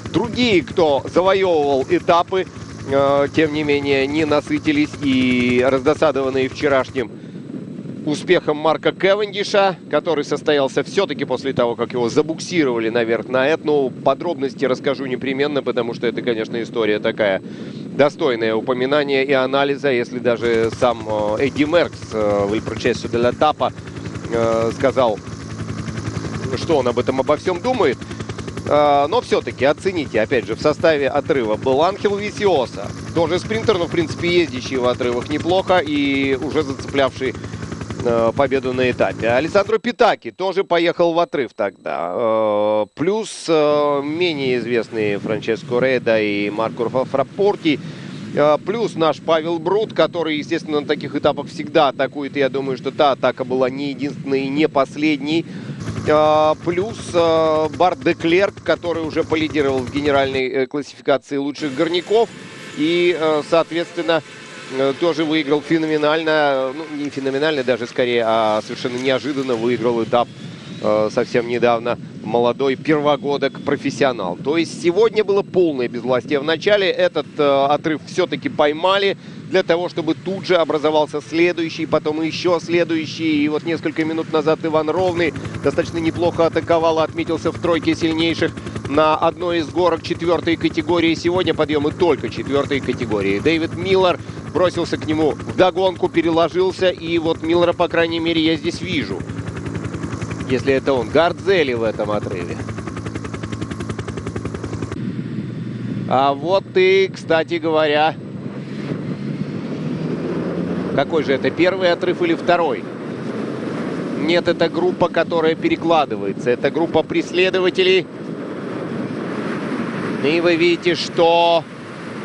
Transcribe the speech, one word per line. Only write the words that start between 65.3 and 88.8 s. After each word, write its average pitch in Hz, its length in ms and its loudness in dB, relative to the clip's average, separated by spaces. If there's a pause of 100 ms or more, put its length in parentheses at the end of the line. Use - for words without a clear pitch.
феноменально, 151 1120 2
ну, 151 280 -8
не 143 60 -4
феноменально 139 540 0
даже, 120 240 0
скорее, 120 380 2
а 110 360 4
совершенно 123 360 -6
неожиданно 131 580 0
выиграл 117 480 2
этап, 117 240 2 (540)
э, 107 300 2
совсем 120 360 0
недавно 120 500 2 (260)
молодой 120 520 0
первогодок 143 840 0
профессионал. 123 800 -2
То 151 140 0
есть 135 240 -2
сегодня 202 420 2
было 196 180 0
полное 151 460 0
безвластие 127 520 0
в 135 40 -2
начале. 190 460 2
Этот, 160 360 0 (120)
э, 139 320 4
отрыв 147 360 0
все-таки 151 420 -2
поймали 170 720 2 (320)
для 156 140 4
того, 170 260 0
чтобы 160 240 -2
тут 180 320 -6
же 180 120 4
образовался 151 720 2
следующий, 165 600 0
потом 156 340 0
еще 165 380 0
следующий. 160 840 0
И 151 60 2
вот 147 140 -2
несколько 160 420 -2
минут 160 260 -4
назад 156 320 2
Иван 156 280 2
Ровный 175 420 0 (300)
достаточно 156 340 0
неплохо 165 480 2
атаковал 160 540 2
и 160 40 2
отметился 160 480 -2
в 113 80 -8
тройке 160 360 2
сильнейших 160 560 0 (360)